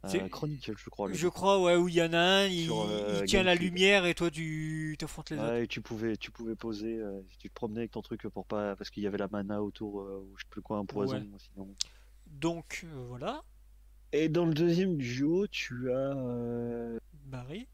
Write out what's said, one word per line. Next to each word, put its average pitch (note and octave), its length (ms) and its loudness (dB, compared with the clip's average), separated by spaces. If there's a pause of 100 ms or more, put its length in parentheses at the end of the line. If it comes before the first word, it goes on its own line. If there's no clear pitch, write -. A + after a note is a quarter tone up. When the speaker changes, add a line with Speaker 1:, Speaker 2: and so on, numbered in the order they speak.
Speaker 1:
C'est E3+ 140 0
Speaker 2:
euh, F#3+ 60 -6
Chronicle, D3 480 -6
je - 140 -14
crois, G2+ 160 -4
le - 80 -2
Speaker 1:
je E3 120 0
Speaker 2:
nom. F3 40 4
Speaker 1:
crois, F#3+ 320 4
ouais, F3 140 6
où F3 120 4
il E3+ 60 -4
y E3+ 80 6
en E3 120 2
a E3+ 40 4
un, F#3+ 280 6
il, F3 180 0
Speaker 2:
Sur, A2+ 160 0
euh, G#2 420 0
Speaker 1:
il G3 40 0
tient F#3+ 180 6
la F3+ 100 8
Speaker 2:
GameCube. F3 200 0
Speaker 1:
lumière F#3+ 320 6
et E3+ 100 4
toi, E3+ 120 2
tu D#3 720 -4
t'affrontes - 320 -8
les D#3 80 -4
Speaker 2:
Ouais, - 60 0
Speaker 1:
autres. A#2 100 2
Speaker 2:
et A#2+ 140 2
tu - 140 -6
pouvais, A2 340 -2
tu - 160 -12
pouvais A2+ 240 -6
poser, A2+ 420 -4
euh, G2+ 220 -6 (180)
tu G2+ 100 -14
te - 60 -16
promenais A2+ 280 -4
avec A2+ 100 -6
ton A2 100 -6
truc - 240 -8
pour G2 180 -8
pas, G#2 300 -2
parce G2+ 160 -10
qu'il G#2 140 -6
y - 20 2
avait G2 120 -2
la G2 100 -2
mana G#2 340 -2
autour, G2+ 380 -6
euh, G2 280 -10
ou G2 80 -20
je - 60 -14
sais - 80 -16
plus - 120 -12
quoi, A2 160 -4
un G#2 60 -2
poison, G2+ 320 0
Speaker 1:
Ouais. G2+ 220 -8 (160)
Speaker 2:
sinon. G2 180 -14 (540)
Speaker 1:
Donc, E3 580 -4
euh, C#3+ 240 -10
voilà. D#3+ 340 -6 (680)
Speaker 2:
Et D#3 160 4
dans E3 160 4
le E3 80 4
deuxième E3+ 460 4
duo, C#3+ 480 2
tu B2 440 -4
as, B2 40 2 (200)
euh, A#2+ 840 -4 (260)
Speaker 1:
Barry. C3+ 500 -10